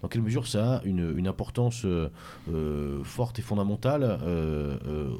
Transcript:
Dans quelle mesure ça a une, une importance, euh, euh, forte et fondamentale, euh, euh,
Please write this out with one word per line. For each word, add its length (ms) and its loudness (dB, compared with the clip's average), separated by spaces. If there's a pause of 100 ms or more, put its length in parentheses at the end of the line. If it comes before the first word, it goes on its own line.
Dans 60 -4
quelle 120 0
mesure 240 2
ça 300 2
a 80 -2
une, 340 2
une 100 2
importance, 580 0
euh, 240 2 (440)
euh, 500 0
forte 360 -4
et 20 -4
fondamentale, 600 2
euh, 840 2
euh, 340 -2